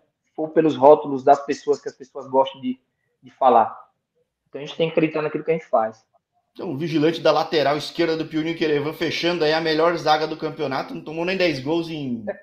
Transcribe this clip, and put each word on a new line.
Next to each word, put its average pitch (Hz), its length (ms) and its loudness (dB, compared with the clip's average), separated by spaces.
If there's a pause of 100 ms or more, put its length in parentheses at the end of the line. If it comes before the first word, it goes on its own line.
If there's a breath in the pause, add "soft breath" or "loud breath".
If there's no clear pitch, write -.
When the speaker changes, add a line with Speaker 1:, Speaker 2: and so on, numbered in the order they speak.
(340)
Speaker 1:
for 156 160 -4
pelos 156 260 2
rótulos 139 480 6
das 143 200 4
pessoas 139 360 -2
que - 80 -10
as 131 60 -14
pessoas 131 340 -18
gostam 135 320 0
de, 127 180 -6 (440)
de 127 80 -20
falar. 120 580 2 (600)
Então 135 120 -14
a 147 40 -10
gente 151 120 -14
tem 160 120 0
que 160 40 -6
acreditar 156 300 4
naquilo 151 220 -4
que 160 60 -4
a 160 40 4
gente 165 120 -6
faz. 113 380 0 (480)
Speaker 2:
Então, - 200 -8
o 135 60 -6
vigilante 160 420 0
da - 120 0
lateral 147 440 0
esquerda 160 400 -2
do 160 80 -6
Pionic 160 400 -4
Erevan 151 300 -2
fechando 165 500 -2
aí 151 80 2
a 160 80 0
melhor 160 380 2
zaga 151 280 2
do 156 120 -8
campeonato. 147 560 -6
Não 160 80 -12
tomou 160 200 -8
nem 185 140 -2
dez 165 240 0
gols 160 300 -2
em 131 340 -6 (180)